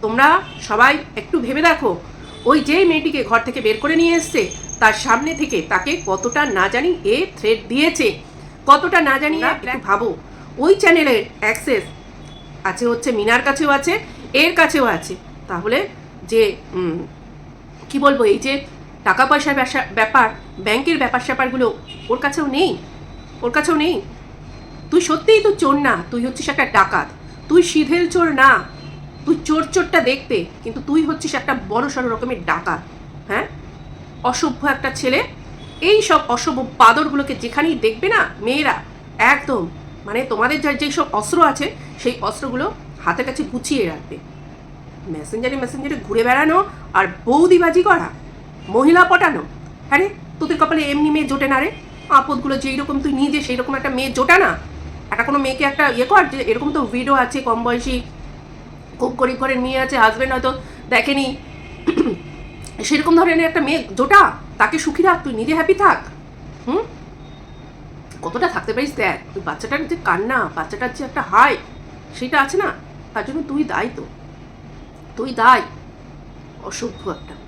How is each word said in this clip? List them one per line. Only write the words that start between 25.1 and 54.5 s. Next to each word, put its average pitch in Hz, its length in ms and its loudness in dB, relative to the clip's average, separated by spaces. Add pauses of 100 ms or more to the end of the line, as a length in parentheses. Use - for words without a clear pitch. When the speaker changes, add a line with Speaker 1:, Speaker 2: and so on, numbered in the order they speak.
Speaker 1:
তো 415 100 4
চোর 294 220 2
না, 254 360 2
তুই 240 160 -4
হচ্ছিস - 220 -6
একটা 277 240 2
ডাকাত, 196 360 2 (400)
তুই 339 140 6
সিধেল 330 460 2
চোর 339 260 2
না, 262 300 6 (640)
তুই 294 180 4
চোর 311 280 0
চোরটা 349 280 2
দেখতে, 247 440 0 (200)
কিন্তু 240 220 -8
তুই 302 180 2
হচ্ছিস 311 300 -4
একটা 262 240 -2 (100)
বড় 240 200 0
সড় 254 200 -4
রকমের 233 360 -4
ডাকাত। 165 360 -2 (480)
হ্যাঁ, 254 180 -2 (760)
অসভ্য 247 440 -2
একটা 269 240 -2
ছেলে। 269 320 0 (580)
এই 415 220 4
সব 330 260 4
অসভ্য 247 380 -2 (120)
বাদরগুলোকে 277 560 6
যেখানেই 294 400 0
দেখবে 226 340 0
না 427 220 2 (100)
মেয়েরা, 262 420 0 (360)
একদম, 240 500 2 (360)
মানে, 220 200 -2
তোমাদের 247 360 0
যার 285 180 0
যেই 294 120 -2
সব 285 220 0
অস্ত্র 320 300 2
আছে, 285 280 2 (320)
সেই 247 180 0
অস্ত্রগুলো 254 540 -6 (300)
হাতের 269 220 -2
কাছে 262 160 -6
গুছিয়ে 247 440 -2
রাখবে। 151 320 -10 (920)
মেসেঞ্জারে, 220 480 -6
মেসেঞ্জারে 269 480 -6
ঘুরে 226 200 0
বেড়ানো 311 400 4 (300)
আর 190 120 4 (180)
বৌদিবাজি 339 580 6
করা, 349 260 4 (600)
মহিলা 302 360 8
পটানো, 349 380 2 (460)
হ্যাঁ 294 120 4
রে, 392 80 2 (320)
তোদের 311 180 -2
কপালে 311 320 2
এমনি 294 200 2
মেয়ে 302 180 0
জোটে 269 200 0
না 269 120 2
রে। 339 100 0 (380)
আপদগুলো 269 480 2
যেই 269 200 -4
রকম 277 240 -4
তুই 277 120 -2
নিজে 277 300 0
সেই 247 140 -2
রকম 247 180 -2
একটা 269 140 -4
মেয়ে 262 240 -2
জোটা 339 260 4
না। - 380 0 (340)